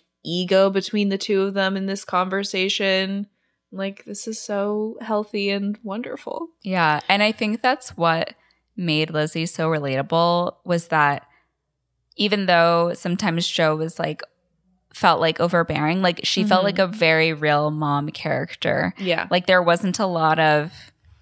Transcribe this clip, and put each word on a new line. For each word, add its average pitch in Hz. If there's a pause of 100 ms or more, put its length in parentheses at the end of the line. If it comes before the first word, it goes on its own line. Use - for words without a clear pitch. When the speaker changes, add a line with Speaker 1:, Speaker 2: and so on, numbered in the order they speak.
(240)
Speaker 1:
ego 185
between 196
the 196
two 196
of 196
them 196
in 190
this 196
conversation. 190 (460)
Like, 196
this 208
is 220
so 214
healthy 214
and 202
wonderful. 226 (160)
Speaker 2:
Yeah, 165
and 202
I 214
think 214
that's -
what 165 (420)
made 160
Lizzie 160
so 165
relatable 165
was 170
that 147 (880)
even 202
though 170
sometimes 175
Jo 156
was, 160
like, 151 (720)
felt, 175
like, 160
overbearing, 165
like, 175
she -
felt 190
Speaker 1:
Mm-hmm. 196
Speaker 2:
like 190
a 190
very 160
real 151
mom 151
character. -
Speaker 1:
Yeah. 180
Speaker 2:
Like, 180
there 180
wasn't 170
a 208
lot 160
of 151 (500)